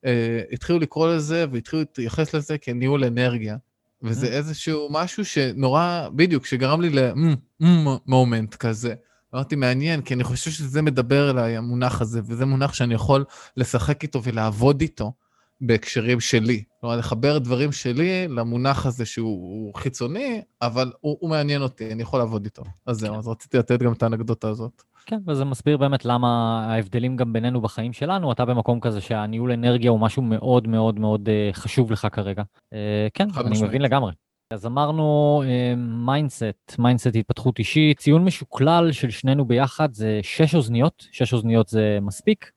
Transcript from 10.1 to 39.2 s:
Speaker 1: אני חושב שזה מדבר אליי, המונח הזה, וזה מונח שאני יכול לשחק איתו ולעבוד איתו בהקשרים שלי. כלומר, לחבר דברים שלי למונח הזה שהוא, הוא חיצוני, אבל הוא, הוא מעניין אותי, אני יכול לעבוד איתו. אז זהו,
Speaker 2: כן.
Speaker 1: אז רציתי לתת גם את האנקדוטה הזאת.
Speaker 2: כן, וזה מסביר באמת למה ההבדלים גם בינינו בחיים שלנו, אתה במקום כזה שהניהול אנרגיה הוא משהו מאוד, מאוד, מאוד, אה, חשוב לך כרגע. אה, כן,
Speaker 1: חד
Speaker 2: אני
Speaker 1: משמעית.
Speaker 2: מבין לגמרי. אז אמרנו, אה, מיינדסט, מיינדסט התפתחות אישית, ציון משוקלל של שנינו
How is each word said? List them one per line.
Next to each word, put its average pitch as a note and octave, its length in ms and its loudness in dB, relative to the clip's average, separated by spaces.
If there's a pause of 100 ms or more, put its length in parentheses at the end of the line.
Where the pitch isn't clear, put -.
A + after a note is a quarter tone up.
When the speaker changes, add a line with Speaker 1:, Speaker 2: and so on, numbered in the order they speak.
Speaker 1:
אני B2 100 0
חושב B2 260 -4
שזה D3+ 320 -2
מדבר C#3 480 2
אליי, A#2 260 0
המונח A#2+ 440 -2
הזה, A#2 260 -2
וזה A#2 200 -2
מונח C#3 280 0
שאני A#2+ 200 0
יכול C#3 300 2 (320)
לשחק B2+ 460 0
איתו C#3+ 200 -4
ולעבוד A2+ 580 2
איתו A#2+ 320 -4 (480)
בהקשרים A#2 600 0
שלי. A2+ 420 0 (180)
כלומר, A#2 160 -4
לחבר A#2+ 420 0
דברים B2+ 340 -2
שלי F3 560 -2
למונח B2 580 -2
הזה B2 200 -4
שהוא, A2+ 240 -4 (360)
הוא G2+ 80 -14
חיצוני, G3 680 -6 (200)
אבל B2 380 -2
הוא, D3+ 200 -4
הוא E3 100 -4
מעניין D3 320 0
אותי, A#2 300 -6
אני A2 100 -6
יכול B2+ 180 -2
לעבוד A2 240 -2
איתו. - 180 -12 (240)
אז A#2 120 -2
זהו, G#2+ 140 -4
Speaker 2:
כן. G#2+ 60 -8
Speaker 1:
אז A2 100 -8
רציתי A2+ 300 -2
לתת A#2+ 240 2
גם A#2+ 100 2
את A2 100 -4
האנקדוטה A2+ 460 -2
הזאת. A2+ 340 -8 (240)
Speaker 2:
כן, A3 200 -6
וזה C#3 180 -2
מסביר C#3 320 0
באמת C#3 280 0
למה A#2+ 240 2 (400)
ההבדלים A2+ 480 -2
גם A#2+ 160 -2
בינינו A#2+ 280 0
בחיים A2+ 320 -4
שלנו, E3 400 -2
אתה B2+ 120 2
במקום A#2+ 360 0
כזה G#2+ 200 -2
שהניהול A2 520 -4
אנרגיה A#2+ 380 4
הוא A2+ 100 4
משהו A2+ 220 0
מאוד, A#2 460 2
מאוד, A2 320 2
מאוד, G#2+ 280 0
אה, G#2 240 2
חשוב A2+ 400 0
לך G#2+ 200 -2
כרגע. G2+ 300 -4 (300)
אה, G#2+ 60 -12 (360)
כן, G3+ 180 -2
Speaker 1:
חד D3+ 80 -4
Speaker 2:
אני A#2+ 100 0
Speaker 1:
משמעית. G#2+ 200 0
Speaker 2:
מבין C3+ 120 0
לגמרי. B2 300 2 (380)
אז G#2 160 -8
אמרנו, D3 800 2
אה, B2 300 0
מיינדסט, B2 640 -2 (360)
מיינדסט B2 280 4
התפתחות A2+ 520 0
אישית, D3+ 400 4
ציון D#3 260 4
משוקלל E3 680 2
של B2+ 180 -4
שנינו C3 340 0